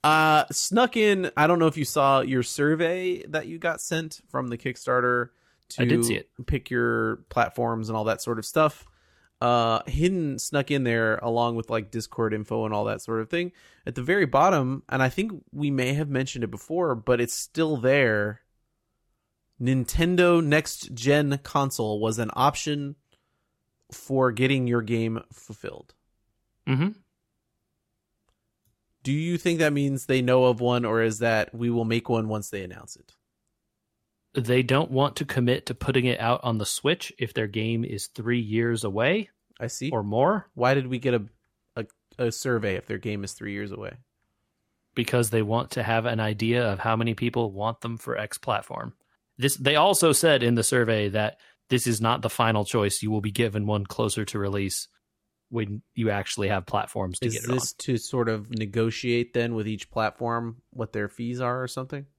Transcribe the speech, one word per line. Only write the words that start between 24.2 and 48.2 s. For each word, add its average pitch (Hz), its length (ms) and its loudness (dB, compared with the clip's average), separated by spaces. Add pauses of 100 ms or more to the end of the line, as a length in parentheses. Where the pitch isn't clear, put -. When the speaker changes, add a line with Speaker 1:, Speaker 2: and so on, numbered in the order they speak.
Speaker 1:
getting 127 340 2
your 120 160 2
game 113 380 -2 (120)
fulfilled. - 640 -16 (720)
Speaker 2:
Mm-hmm. 139 200 2 (2250)
Speaker 1:
Do 135 100 -2
you 165 240 0
think 170 220 0
that 151 160 4
means 139 320 -2
they 131 160 4
know 127 240 6
of 120 140 4
one, 120 260 2
or 113 160 2
is 110 160 0
that 113 360 0
we 120 140 -2
will 117 160 2
make 117 240 0
one 113 200 2
once 107 200 -4
they 98 140 -6
announce 90 340 -14
it? - 160 -20 (1200)
Speaker 2:
They 127 300 2
don't 143 280 2
want 135 260 2
to 143 100 -4
commit 123 400 0
to 123 80 -6
putting 127 320 0
it 120 140 0
out 120 220 2
on 117 140 -2
the 107 80 -2
Switch - 540 -4
if 117 160 -8
their 110 120 -2
game 113 380 -4
is 104 220 -8
three 120 340 -2
years 113 420 -2
away 123 460 0 (320)
Speaker 1:
I 120 60 -6
see. - 240 -8
Speaker 2:
or 113 120 -2
more. 135 520 0
Speaker 1:
Why 123 180 2
did 139 140 0
we 123 120 -6
get 123 160 0
a, 110 80 0 (540)
a, 117 80 -8 (340)
a 117 140 -2
survey 107 440 -2
if - 100 -8
their 107 120 -6
game 104 260 -6
is 98 100 -12
three 104 180 -10
years 101 200 -8
away? 104 260 -12 (960)
Speaker 2:
Because 120 340 2
they 110 140 0
want 113 300 -2
to 120 100 -4
have 113 240 0
an 117 120 -2
idea 113 540 0
of 95 60 -4
how 113 180 0
many 117 160 0
people 117 400 -2
want 107 300 -6
them 117 160 -8
for - 180 -6
X 107 220 -8